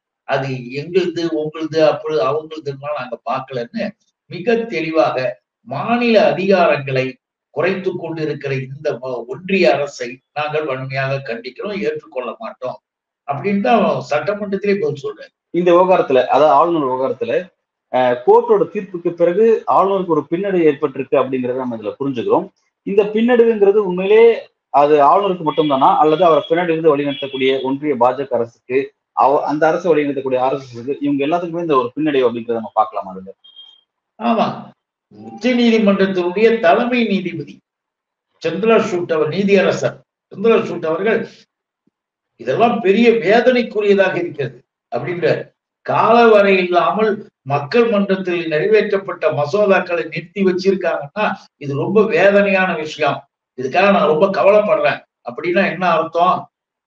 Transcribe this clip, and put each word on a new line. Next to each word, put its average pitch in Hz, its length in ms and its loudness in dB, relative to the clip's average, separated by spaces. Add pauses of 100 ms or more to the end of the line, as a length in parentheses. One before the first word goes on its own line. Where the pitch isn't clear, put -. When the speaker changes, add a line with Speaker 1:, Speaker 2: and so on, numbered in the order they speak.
(280)
Speaker 1:
அது 135 200 -2 (240)
எங்களுது, 170 500 -4 (100)
உங்களுது, 156 520 -6
அப்படி 156 360 0
அவங்களுதுன்னா 135 720 -6
நாங்க 123 320 -10
பார்க்கலன்னு 135 600 -6 (460)
மிக 185 340 -2
தெளிவாக 160 520 -2 (520)
மாநில 233 560 -2
அதிகாரங்களை 147 840 0 (480)
குறைத்து 185 380 -4
கொண்டிருக்கிற 156 600 -8 (100)
இந்த 131 300 -10
ம-, 127 340 -8
ஒன்றிய 180 460 0
அரசை 139 360 -4 (240)
நாங்கள் 151 340 -6
வன்மையாக 135 560 -6
கண்டிக்கிறோம், 135 580 -10
ஏற்றுக்கொள்ள - 580 -6
மாட்டோம் - 380 -12 (520)
அப்படின்னு 202 340 -2
தான் 233 220 4 (180)
சட்டமன்றத்திலே 196 760 -2
பதில் - 280 -4
சொல்றாரு. - 280 -14 (180)
Speaker 2:
இந்த 175 200 0
விவகாரத்துல, 175 560 6
அதாவது 143 280 4
ஆளுநர் 156 340 2
விவகாரத்துல, 127 440 -4 (600)
அஹ், 123 260 2
கோர்ட்டோட 226 500 4
தீர்ப்புக்கு 180 440 -6
பிறகு 175 320 2 (260)
ஆளுநருக்கு 180 460 2
ஒரு 147 100 -2
பின்னடைவு 180 420 0
ஏற்பட்டிருக்கு 135 480 -2
அப்படிங்கறத 127 460 -2
நம்ம 120 160 -6
இதுல 107 180 -8
புரிஞ்சுக்கிறோம். 127 500 -2 (400)
இந்த 196 180 2
பின்னடைவுங்கிறது 220 800 4
உண்மையிலே 190 380 4 (520)
அது 147 280 4
ஆளுநருக்கு 180 420 2
மட்டும்தானா, 147 520 2
அல்லது 156 280 2
அவரை 151 180 4
பின்னாடி 170 300 -2
இருந்து 160 200 2
வழிநடத்தக்கூடிய 135 580 -2 (120)
ஒன்றிய 139 340 -4
பா 120 140 4
ஜ 135 140 -4
க 127 120 -8
அரசுக்கு, 117 420 -4 (380)
அவ-, 135 280 2
அந்த 151 220 -4
அரசை 170 220 0
வழிநடத்தக்கூடிய 135 500 0
ஆர் 135 180 -2
எஸ் 135 100 -10
எஸ்க்கு, 120 340 -10
இவங்க 143 240 -2
எல்லாத்துக்குமே 170 400 -4
இந்த 156 120 0
ஒரு 120 140 0
பின்னடைவு 143 360 0
அப்படிங்கறத 117 320 -4
நம்ம 110 160 -12
பார்க்கலாமா 95 380 -2
அதுல? 95 200 -16 (880)
Speaker 1:
ஆமா, 220 280 0 (760)
உச்ச - 340 -4
நீதிமன்றத்தினுடைய 196 920 2 (140)
தலைமை 240 440 2
நீதிபதி 180 500 -6 (880)
சந்திரசூட் 180 720 0
அவர், 151 140 0
நீதியரசர் 175 680 0 (360)
சந்திரசூட் 196 540 0
அவர்கள், 180 340 -2 (1200)
"இதெல்லாம் 175 400 0
பெரிய 202 260 2 (120)
வேதனைக்குரியதாக 208 960 2
இருக்கிறது" 147 420 -6 (340)
அப்படின்றார். 143 500 -2 (440)
காலவரை 202 680 6
இல்லாமல் 175 540 0 (320)
மக்கள் 147 460 -2
மன்றத்தில் 190 600 -2
நிறைவேற்றப்பட்ட 196 840 -2
மசோதாக்களை 175 720 0
நிறுத்தி 160 380 -10
வச்சிருக்காங்கன்னா 180 840 -2 (320)
இது 139 180 -10
ரொம்ப 180 320 -2
வேதனையான 190 680 2
விஷயம், 151 440 -4 (400)
இதுக்காக 175 320 2
நான் 196 220 2
ரொம்ப 196 180 2
கவலைப்படுறேன் 175 680 2 (260)
அப்படின்னா 170 420 -2
என்ன 165 240 -4
அர்த்தம்? 165 440 2 (520)